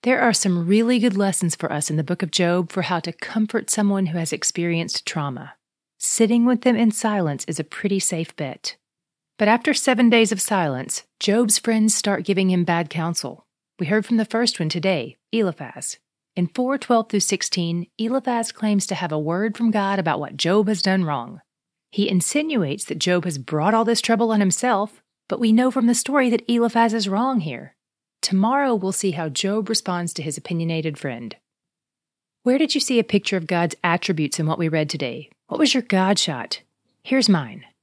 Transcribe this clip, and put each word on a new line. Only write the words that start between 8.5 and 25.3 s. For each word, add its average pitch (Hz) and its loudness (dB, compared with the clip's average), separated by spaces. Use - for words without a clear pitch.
But 208 4
after 240 4
seven 240 4
days 226 6
of 190 -2
silence, 151 -2
Job's 214 2
friends 220 2
start 196 -2
giving 190 2
him 180 4
bad 170 0
counsel. - -6
We 175 -2
heard 208 0
from 233 2
the 220 2
first 226 -2
one 156 -2
today, 156 -2
Eliphaz. 170 -4
In 180 0
four 262 -2
twelve 226 0
through 202 0
sixteen, 170 -2
Eliphaz 240 -2
claims 208 0
to 185 -4
have 156 -4
a 156 -2
word 180 -2
from 226 0
God 196 0
about 160 0
what 139 -8
Job 190 2
has 208 -2
done 190 2
wrong. 135 -6
He 208 0
insinuates 202 0
that 180 -6
Job 180 0
has 151 -6
brought 151 0
all 226 2
this 226 2
trouble 226 0
on 208 2
himself, 208 0
but - -4